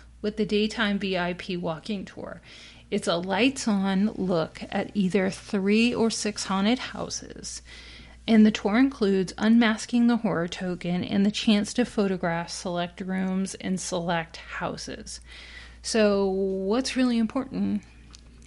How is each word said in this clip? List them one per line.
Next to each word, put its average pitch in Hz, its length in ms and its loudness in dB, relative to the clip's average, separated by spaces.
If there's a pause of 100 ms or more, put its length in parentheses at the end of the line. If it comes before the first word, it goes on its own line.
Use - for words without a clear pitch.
(240)
with 208 140 -4
the 214 100 0
daytime 208 500 0
V 190 220 -2
I 175 140 -2
P 175 220 -8
walking 175 480 -6
tour. - 380 -14 (480)
It's 208 180 -2
a 170 100 0
lights-on 196 960 0
look 180 560 -2
at - 240 -4
either 190 340 4
three 214 640 2
or 226 160 4
six - 360 -4
haunted 226 340 2
houses. - 840 -10 (680)
And 214 160 10
the 214 60 8
tour 214 260 0
includes 196 600 2
unmasking 233 720 4
the 240 100 4
horror 175 320 -2
token 180 520 -4
and 196 240 2
the 208 60 4
chance 208 440 2
to 247 100 2
photograph 175 640 -2
select 175 500 -6
rooms 185 560 -2
and 185 240 -4
select 170 560 -2
houses. - 840 -10 (600)
So 202 460 2
what's 190 680 -2
really 247 220 2
important 208 640 -2 (640)